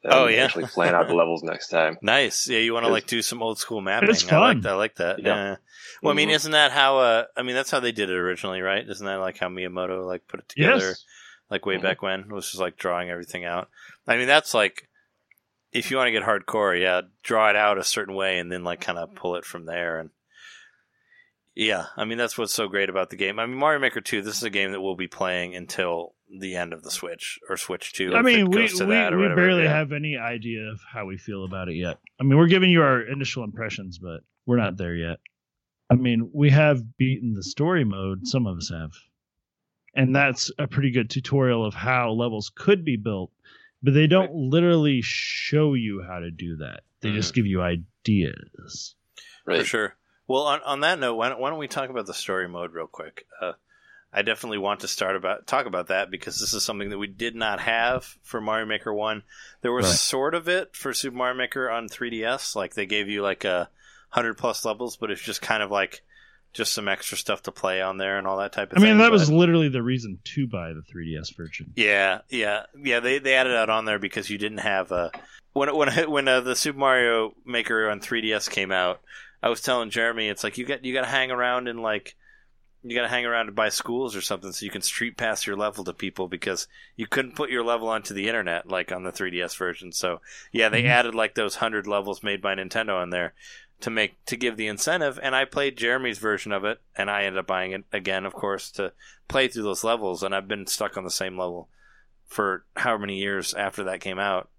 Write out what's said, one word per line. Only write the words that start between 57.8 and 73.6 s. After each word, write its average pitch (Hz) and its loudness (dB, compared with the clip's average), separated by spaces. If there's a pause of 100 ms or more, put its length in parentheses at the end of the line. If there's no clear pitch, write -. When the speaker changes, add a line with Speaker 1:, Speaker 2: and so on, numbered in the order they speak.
Speaker 2:
for - -8
Mario 107 -2
Maker 107 -4
one. 107 -4 (400)
There 123 0
was 123 0
Speaker 3:
Right. 90 2
Speaker 2:
sort 135 0
of 170 -4
it 180 -2
for 135 -6
Super 123 -4
Mario 127 -2
Maker 127 -4
on 113 -4
three 120 -8
D 110 -4
S. 123 -2
Like, 92 -6
they 101 -4
gave 104 0
you, 104 -4
like, 98 -2
a 90 0 (400)
hundred 117 0
plus - -2
levels, 113 -4
but 107 -6
it's 95 -6
just 107 -8
kind 107 0
of, 98 -4
like, 98 -2 (500)
just - -2
some 104 -4
extra 98 -4
stuff - -4
to - -8
play 92 -2
on 95 -4
there 98 -2
and 95 -4
all 95 -2
that 98 -4
type 101 -6
of - 4
Speaker 3:
I - 8
mean, 214 8
Speaker 2:
thing, 214 8
Speaker 3:
that 226 8
was 170 6
Speaker 2:
but 151 6
Speaker 3:
literally 170 6
the 127 -2
reason 117 -4
to 139 -4
buy 87 -8
the 78 -12
three 82 -10
D 78 -6
S 78 -12
version. - -14
Speaker 2:
Yeah, 101 4 (100)
yeah, 107 -2 (180)
yeah. 123 2
They, 127 2
they 135 2
added 131 4
that 110 2